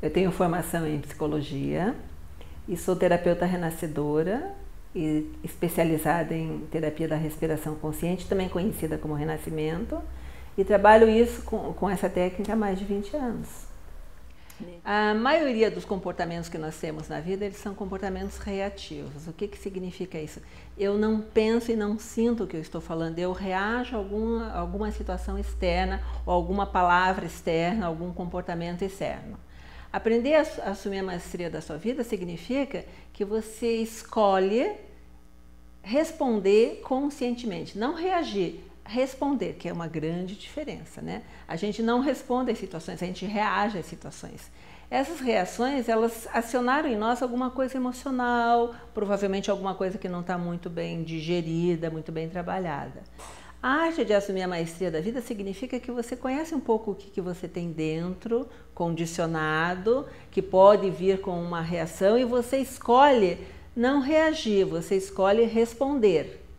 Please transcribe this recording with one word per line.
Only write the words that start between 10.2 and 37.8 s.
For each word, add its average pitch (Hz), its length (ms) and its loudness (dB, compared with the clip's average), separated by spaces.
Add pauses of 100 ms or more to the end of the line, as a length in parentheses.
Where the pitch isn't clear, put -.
e 196 80 4
trabalho 208 460 10
isso 233 320 4
com, 190 300 -4
com 180 180 -2
essa 190 180 0
técnica 185 440 0
há 220 40 2
mais 202 220 0
de 202 60 -4
vinte 202 320 -4
anos. 220 580 -6 (1080)
A 214 300 2
maioria 240 540 4
dos 180 160 -4
comportamentos 170 640 -4
que 170 80 -8
nós 156 220 -6
temos 156 300 -6
na 151 100 -6
vida, 190 260 -4
eles 190 120 -6
são 202 180 -8
comportamentos 190 640 -6
reativos. 160 880 -6
O 165 60 -10
que 202 160 -6
que 208 100 -12
significa 185 600 -8
isso? 156 220 -10 (380)
Eu 202 180 2
não 214 240 2
penso 226 520 2
e 226 40 2
não 208 220 0
sinto 226 460 0
o - 20 -8
que - 100 -8
eu 160 40 -4
estou 160 200 -8
falando, 165 380 -4
eu 180 140 0
reajo 202 640 -2
a - 20 -2
alguma, 220 540 -2
alguma 190 400 -2
situação 196 460 -4
externa, 185 640 0 (220)
ou 175 80 0
alguma 180 340 2
palavra 185 600 4
externa, 175 600 0
algum 170 260 -4
comportamento 175 680 -6
externo. 147 560 -6 (540)
Aprender 233 420 2
a 311 60 8
assu-, - 220 -2
assumir 196 360 -4
a 190 60 -2
maestria 175 460 -6
da 160 100 -6
sua 160 160 -10
vida 233 280 -2
significa 180 800 -4 (280)
que - 120 -2
você 220 520 -2
escolhe 220 960 2 (1120)
responder 226 1000 4
conscientemente, 247 960 -2
não 247 180 -2